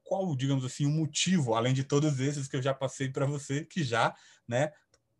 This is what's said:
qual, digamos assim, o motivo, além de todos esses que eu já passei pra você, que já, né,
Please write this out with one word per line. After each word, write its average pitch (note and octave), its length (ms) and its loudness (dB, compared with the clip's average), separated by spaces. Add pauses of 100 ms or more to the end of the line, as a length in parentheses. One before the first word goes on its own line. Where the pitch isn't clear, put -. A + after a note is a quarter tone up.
qual, F#3+ 340 -2
digamos C3+ 300 0
assim, C#3+ 180 -4
o C#3+ 60 2
motivo, D3+ 640 0
além A#2+ 180 2
de C3 100 2
todos C#3+ 380 2
esses C#3+ 260 -2
que - 100 -6
eu C3+ 40 0
já C3+ 140 0
passei C3+ 340 -4
pra C#3 160 -2
você, C#3+ 400 -4
que - 180 -4
já, A#2 320 2 (320)
né, C3+ 240 0 (500)